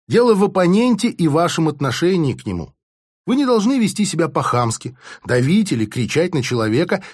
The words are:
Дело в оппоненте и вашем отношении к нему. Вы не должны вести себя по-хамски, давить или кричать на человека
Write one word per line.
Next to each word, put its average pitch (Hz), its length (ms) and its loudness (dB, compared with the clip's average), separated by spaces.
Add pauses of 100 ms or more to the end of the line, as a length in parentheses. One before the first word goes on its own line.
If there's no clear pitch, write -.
Дело 226 260 4
в 196 100 2
оппоненте 202 640 2
и 170 200 -2
вашем 160 400 0
отношении 147 680 -2
к - 100 -18
нему. 87 300 -8 (520)
Вы 240 100 0
не 277 100 0
должны 247 320 2
вести 208 260 0
себя 160 240 -2
по-хамски, 123 680 -2 (280)
давить 143 480 2
или 113 140 -2
кричать 151 480 -2
на 135 80 -2
человека 123 600 -2 (120)